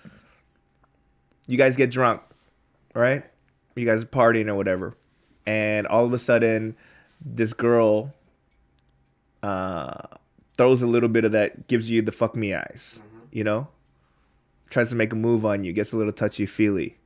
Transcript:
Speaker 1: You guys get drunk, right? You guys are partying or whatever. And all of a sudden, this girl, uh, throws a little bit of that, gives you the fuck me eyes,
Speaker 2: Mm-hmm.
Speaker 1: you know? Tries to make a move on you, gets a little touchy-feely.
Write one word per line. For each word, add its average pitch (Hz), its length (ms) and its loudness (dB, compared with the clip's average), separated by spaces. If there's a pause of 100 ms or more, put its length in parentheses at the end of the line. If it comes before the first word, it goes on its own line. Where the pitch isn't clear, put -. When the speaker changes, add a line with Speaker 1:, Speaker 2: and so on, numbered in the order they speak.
(1500)
Speaker 1:
You 123 100 -4
guys 135 180 4
get 131 160 4
drunk, 120 300 0 (720)
right? 135 300 2 (520)
You 120 100 -4
guys 113 180 2
are 117 40 -16
partying 117 400 2
or 104 80 -2
whatever. 95 400 -4 (500)
And 107 420 -2
all 117 180 2
of 120 80 -2
a 123 60 -2
sudden, 113 560 0 (480)
this 117 300 -4
girl, 117 600 2 (1300)
uh, 92 580 -6 (560)
throws 127 240 4
a 120 60 0
little 117 220 4
bit 113 160 2
of 104 80 2
that, - 340 0
gives 113 220 -2
you 113 120 2
the 107 100 -2
fuck - 240 -4
me 104 180 -4
eyes, - 460 -12
Speaker 2:
Mm-hmm. - 180 -20 (140)
Speaker 1:
you 110 120 -4
know? 107 240 -4 (1000)
Tries 120 200 -2
to 123 60 -8
make 113 180 -2
a - 20 -4
move 113 300 0
on 101 180 -2
you, 87 100 -6
gets 104 180 -4
a 113 60 -4
little 107 160 -2
touchy-feely. 104 920 -2